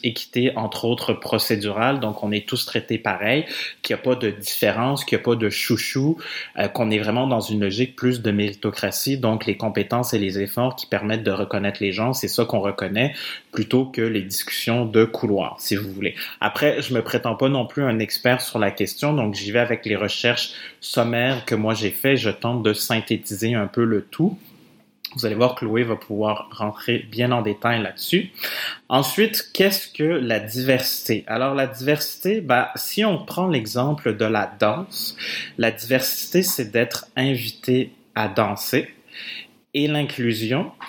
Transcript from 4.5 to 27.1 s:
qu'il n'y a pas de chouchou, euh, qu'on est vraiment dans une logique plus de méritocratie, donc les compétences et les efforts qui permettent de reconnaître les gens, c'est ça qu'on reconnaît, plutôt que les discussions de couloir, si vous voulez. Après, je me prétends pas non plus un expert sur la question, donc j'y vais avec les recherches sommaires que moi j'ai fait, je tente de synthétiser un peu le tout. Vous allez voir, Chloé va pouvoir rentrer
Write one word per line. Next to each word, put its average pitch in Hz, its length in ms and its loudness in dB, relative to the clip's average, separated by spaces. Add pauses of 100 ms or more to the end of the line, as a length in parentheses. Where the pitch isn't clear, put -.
qu'il - 140 2
n'y - 40 -10
a - 20 -6
pas 120 100 4
de 113 160 2
chouchou, 135 680 0 (380)
euh, 101 120 0
qu'on 110 240 0
est 107 60 4
vraiment 110 280 0
dans 123 140 2
une 107 200 0
logique 101 360 0
plus 123 260 0
de 113 80 2
méritocratie, 104 880 0
donc 110 260 2
les 98 120 0
compétences 113 580 0
et 110 40 4
les 98 200 0
efforts 120 380 0
qui - 100 -10
permettent 107 380 0
de 120 80 2
reconnaître 101 500 -2
les 101 80 2
gens, 110 220 0
c'est 110 160 -2
ça - 160 2
qu'on 107 160 0
reconnaît, 101 520 0 (400)
plutôt 127 340 2
que 127 160 -4
les 110 200 0
discussions 117 640 -2
de 110 180 6
couloir, 104 540 0
si - 160 -2
vous 98 180 -2
voulez. 98 220 -4 (260)
Après, 131 400 2
je 131 140 -2
me 113 80 2
prétends 117 320 0
pas 135 140 4
non 131 180 2
plus - 160 -4
un 117 160 2
expert 123 420 2
sur - 180 -4
la 101 120 4
question, 147 440 0
donc 107 200 0
j'y 101 160 -6
vais 120 100 4
avec 113 260 0
les 101 100 0
recherches 104 540 0 (300)
sommaires 120 640 0
que 120 100 -2
moi 110 200 2
j'ai 107 160 0
fait, 135 260 2
je 107 140 2
tente 117 320 -2
de 107 100 4
synthétiser 113 800 -2
un 104 120 0
peu 117 180 0
le 107 180 2
tout. - 360 0 (800)
Vous 120 100 -2
allez 107 80 0
voir, 123 220 4
Chloé 113 260 0
va 113 140 -2
pouvoir 107 560 -2
rentrer 110 460 -2 (120)